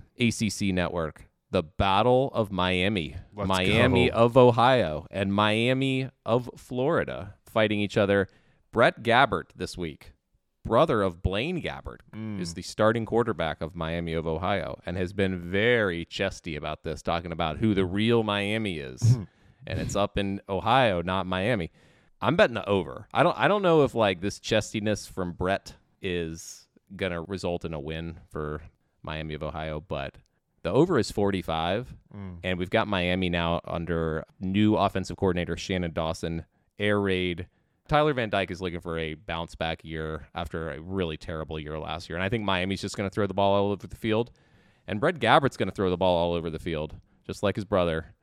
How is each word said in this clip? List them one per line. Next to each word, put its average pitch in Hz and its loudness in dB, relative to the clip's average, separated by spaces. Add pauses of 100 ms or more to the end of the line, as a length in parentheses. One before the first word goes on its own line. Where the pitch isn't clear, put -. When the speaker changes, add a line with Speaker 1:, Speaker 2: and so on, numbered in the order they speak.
(180)
Speaker 1:
A 117 2
C 107 -2
C 98 0
Network, 87 -2 (220)
the 90 2
Battle 110 4
of 104 -2
Miami. 90 2 (200)
Speaker 2:
Let's 101 -4
Speaker 1:
Miami 117 4
Speaker 2:
go. - -2
Speaker 1:
of 117 4
Ohio 117 6
and 98 -2
Miami 127 2 (160)
of 120 0
Florida 107 -4 (100)
fighting 107 2
each 104 -2
other. 101 4 (460)
Brett 117 4
Gabbert 113 2
this 90 -8
week, 80 -10 (520)
brother 117 4
of 87 -2
Blaine 123 -2
Gabbert, 69 -10 (140)
Speaker 2:
Mm. 107 -8
Speaker 1:
is 85 -8
the 90 -10
starting 110 2
quarterback 98 0
of 82 -6
Miami 82 -4
of 80 -2
Ohio 82 -4
and 90 -6
has 92 -4
been 95 0
very 98 0
chesty 90 -6
about 76 -8
this, 78 -6
talking 85 -2
about 80 -2
who 110 2
the 95 2
real 110 2
Miami 101 -2
is. 65 -10
Speaker 2:
Mm. 113 4 (400)
Speaker 1:
And - -4
it's 80 -6
up 98 0
in 98 -2
Ohio, 101 2
not 92 -2
Miami. 92 -2 (500)
I'm 120 0
betting 175 4
the 98 -4
over. 95 0
I 120 4
don't, 170 2
I 123 2
don't 202 2
know 165 6
if, 123 0
like, 98 2
this 98 -4
chestiness 107 -2
from 90 -6
Brett - -2 (280)
is 85 -6 (280)
gonna 87 -4
result 87 -4
in 80 -6
a 76 -6
win 80 -8 (100)
for 78 -8 (400)
Miami 78 -8
of 76 -8
Ohio, 78 -6
but 71 -8 (460)
the 85 -4
over 156 4
is 104 0
forty-five, 95 -2 (220)
Speaker 2:
Mm. 92 -12
Speaker 1:
and 92 -2
we've 87 -4
got 110 2
Miami 90 0
now 85 0
under 82 -2 (160)
new 104 4
offensive 92 -2
coordinator 85 0
Shannon 90 -4
Dawson. 82 -4 (340)
Air 104 2
raid. 90 0 (420)
Tyler 151 4
Van 117 -2
Dyke 98 0
is 90 -8
looking 87 -4
for 82 -6
a 80 -4
bounce-back 82 -6
year 78 -8
after 82 -6
a 69 -10
really 85 -4
terrible 80 -8
year 76 -8
last 78 -8
year, 82 -6
and 90 -2
I 98 0
think 110 -2
Miami's 95 0
just 101 -6
gonna 98 -2
throw 104 0
the 95 -8
ball 98 4
all 101 4
over 98 -4
the - -14
field, 113 0 (560)
and 107 -4
Brett 160 0
Gabbert's 127 4
gonna 95 0
throw 95 0
the 90 2
ball 90 4
all 85 2
over 85 -2
the 78 -6
field, 78 -6 (320)
just - -6
like 98 0
his 104 -4
brother. 85 0